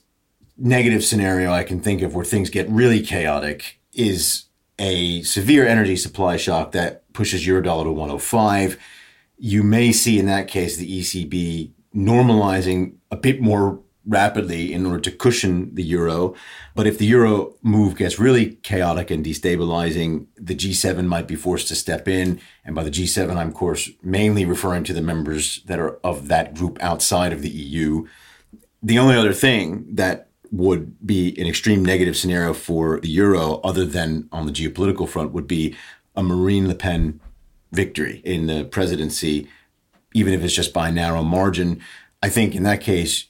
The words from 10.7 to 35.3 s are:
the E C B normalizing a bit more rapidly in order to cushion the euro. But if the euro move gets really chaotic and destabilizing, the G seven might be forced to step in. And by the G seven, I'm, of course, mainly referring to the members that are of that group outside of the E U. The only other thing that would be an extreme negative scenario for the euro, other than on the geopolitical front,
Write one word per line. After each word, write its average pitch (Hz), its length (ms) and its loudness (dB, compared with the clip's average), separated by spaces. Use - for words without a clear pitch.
the 87 180 -8
E 92 80 -4
C 90 220 -4
B 82 480 -4
normalizing 98 1000 2
a 104 60 -8
bit 131 240 0
more 101 400 2
rapidly 98 640 0
in 92 140 -2
order 87 120 -2
to 90 120 -4
cushion 92 640 0
the 92 80 -6
euro. 85 520 0
But 107 120 2
if 104 100 2
the 104 80 0
euro 110 580 4
move 104 340 4
gets 90 220 -2
really 117 440 4
chaotic 87 480 -2
and 78 140 -4
destabilizing, 85 1040 -2
the 92 180 -8
G 95 180 -6
seven 90 340 -2
might 85 220 -2
be 82 80 -6
forced - 320 -4
to 82 60 -6
step 82 340 -4
in. 92 320 0
And 78 100 -10
by 80 80 -4
the 78 80 -6
G 87 160 -4
seven, 87 300 -2
I'm, 82 120 -4
of 78 60 -10
course, - 360 -4
mainly 101 440 2
referring 87 380 -2
to 92 100 -4
the 82 80 -2
members 78 640 -4
that 90 120 -4
are 76 240 -4
of 85 260 -4
that 80 260 0
group 87 280 -4
outside 87 500 0
of 73 100 -8
the 76 120 -8
E 76 80 -10
U. 78 460 -2
The 113 160 4
only 131 180 8
other 104 180 4
thing 104 600 2
that 92 340 -2
would 92 560 0
be 92 320 0
an 87 80 -2
extreme 95 380 2
negative 92 320 2
scenario 87 380 0
for 80 460 -2
the 82 80 -6
euro, 85 540 2
other 92 220 0
than 80 480 -4
on 80 140 -6
the 71 60 -6
geopolitical 82 560 -2
front, 78 240 -6